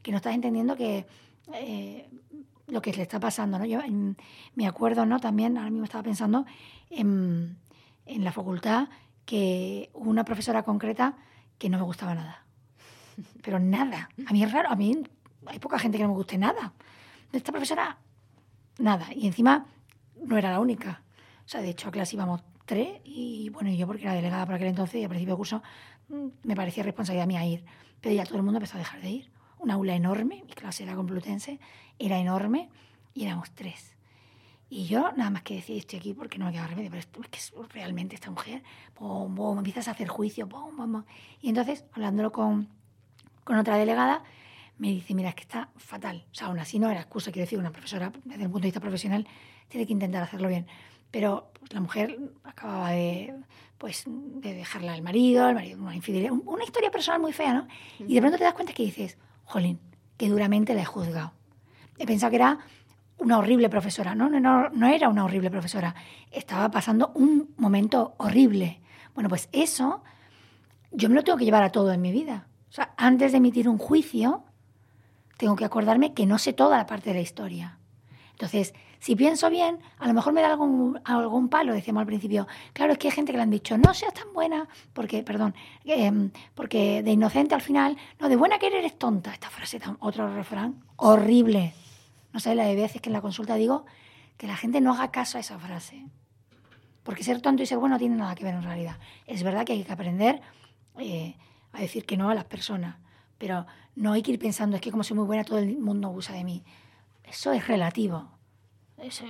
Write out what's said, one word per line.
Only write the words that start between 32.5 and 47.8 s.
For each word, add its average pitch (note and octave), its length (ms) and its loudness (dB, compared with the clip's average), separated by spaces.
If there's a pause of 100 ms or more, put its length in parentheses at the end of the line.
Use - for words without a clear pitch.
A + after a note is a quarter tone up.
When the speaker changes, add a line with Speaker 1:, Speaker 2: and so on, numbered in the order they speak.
Speaker 1:
y A3+ 100 -8
éramos F3 280 -8
tres. - 420 -16 (760)
Y G3+ 140 -10
yo A#3 320 0
nada A3 140 -2
más F#3+ 120 -6
que G#3 120 -12
decía, G3+ 220 -10
"Estoy G3 220 -12
aquí G3 140 -10
porque - 260 -14
no F#3+ 60 -6
me F3+ 80 -4
queda E3+ 140 -8
remedio, F3+ 240 -10
pero F3 100 -12
esto, G#3+ 220 -18
es - 60 -18
que - 100 -18
es - 140 -16 (200)
realmente F#3 420 -10
esta G3 160 -16
mujer", A3 320 -12 (320)
pum, G3 400 -8
pum, G#3 240 -2
empiezas G3+ 300 -6
a A3+ 40 -6
hacer G3+ 160 -8
juicio, G#3 380 -6
pum, D4 300 -14
pum, A3+ 160 -6
pum. A3 120 -6 (360)
Y C4+ 80 -6
entonces, A#3+ 460 -2
hablándolo G#3+ 380 -2
con, G#3 360 0 (760)
con A#3+ 120 0
otra G#3+ 220 4
delegada, B3 440 2 (540)
me G#3 140 -4
dice, F#3 240 -4
"Mira, F#3 160 -2
es - 60 -8
que - 60 -16
está - 360 -10
fatal". G3 520 -14
O - 40 -20
sea, G#3 140 -10
aún F3+ 100 -4
así E3 200 -6
no A3 120 2
era F#3 100 -4
excusa, F#3 320 -10
quiero F3+ 140 -4
decir, G#3 120 -6
una F3 140 -6
profesora, F#3+ 400 -10 (140)